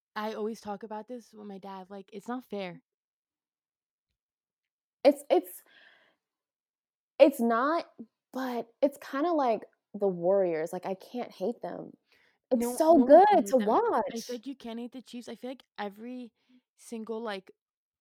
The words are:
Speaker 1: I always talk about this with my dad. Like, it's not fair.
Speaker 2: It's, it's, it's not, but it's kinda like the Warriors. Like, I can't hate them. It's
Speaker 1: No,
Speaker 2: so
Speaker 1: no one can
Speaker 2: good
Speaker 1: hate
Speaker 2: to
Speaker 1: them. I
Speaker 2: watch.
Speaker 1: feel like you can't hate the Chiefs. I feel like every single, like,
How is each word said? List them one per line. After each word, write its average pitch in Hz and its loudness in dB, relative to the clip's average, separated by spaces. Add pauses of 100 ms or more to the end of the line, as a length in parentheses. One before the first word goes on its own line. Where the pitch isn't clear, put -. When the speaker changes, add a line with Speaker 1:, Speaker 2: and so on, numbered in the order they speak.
(160)
Speaker 1:
I 214 -6
always 214 -8
talk 208 -10
about 214 -12
this 247 -16
with 214 -18
my 196 -14
dad. 190 -16
Like, 196 -16
it's 202 -16
not 247 -8
fair. 185 -10 (2250)
Speaker 2:
It's, 285 4
it's, - -2 (1600)
it's 196 6
not, 240 0 (480)
but 254 -6 (140)
it's 285 2
kinda 294 -4
like 254 0 (280)
the 202 -2
Warriors. 175 0
Like, 185 -8
I 190 -6
can't - -12
hate 202 -6
them. 175 -12 (600)
It's 240 0
Speaker 1:
No, 247 -8
Speaker 2:
so 320 6
Speaker 1:
no 254 8
one 330 12
can 403 6
Speaker 2:
good 226 0
Speaker 1:
hate 202 -8
Speaker 2:
to 262 6
Speaker 1:
them. 226 2 (320)
I 233 -8
Speaker 2:
watch. - -10
Speaker 1:
feel 247 -10
like 226 -12
you 269 -12
can't 233 -14
hate 240 -12
the 262 -18
Chiefs. 233 -16
I 233 -12
feel 247 -14
like 254 -18 (140)
every 220 -10 (460)
single, 220 -10
like, 202 -10 (500)